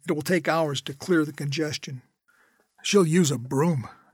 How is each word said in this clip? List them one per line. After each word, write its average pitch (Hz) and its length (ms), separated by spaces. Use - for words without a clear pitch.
it 175 60
will 151 100
take 175 260
hours 156 340
to 139 120
clear 160 300
the 151 80
congestion." 143 720
"She'll 202 240
use 160 240
a 139 80
broom," 135 500